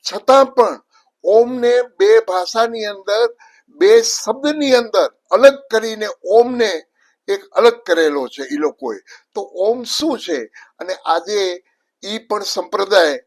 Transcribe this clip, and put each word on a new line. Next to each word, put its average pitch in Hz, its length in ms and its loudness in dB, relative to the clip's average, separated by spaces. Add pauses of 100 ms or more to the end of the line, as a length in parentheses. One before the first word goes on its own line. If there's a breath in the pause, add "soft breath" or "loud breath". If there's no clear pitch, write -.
છતાં 269 500 2
પણ 220 220 2 (480)
ઓમને 240 480 2 (260)
બે 202 120 4 (180)
ભાષાની 220 580 -4
અંદર, 202 380 -2 (560 soft breath)
બે 349 100 6 (120)
શબ્દની 269 800 -2
અંદર 202 280 -2 (220)
અલગ 269 260 6 (140)
કરીને 220 380 -4 (300)
ઓમને 240 320 0 (580)
એક 196 140 -4 (160)
અલગ 233 240 4
કરેલો 156 460 0
છે 135 180 -12
ઈ 147 160 -6
લોકોએ. 123 360 -6 (360 soft breath)
તો 214 60 -8 (260)
ઓમ 240 180 0
શું 294 340 -4
છે? 156 200 -8 (400 soft breath)
અને 180 160 -10
આજે 175 460 -4 (640)
ઈ 208 160 -10 (100)
પણ 208 160 -6
સંપ્રદાય 185 840 -2